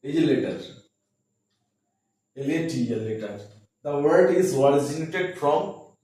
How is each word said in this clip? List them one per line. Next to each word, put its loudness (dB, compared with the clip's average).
এই -6
যে 4
লেটার, 0
এল -4
এ 0
টি -4
ই -8
আর -4
লেটার, -8
the -4
word 6
is 2
originated 0
from 2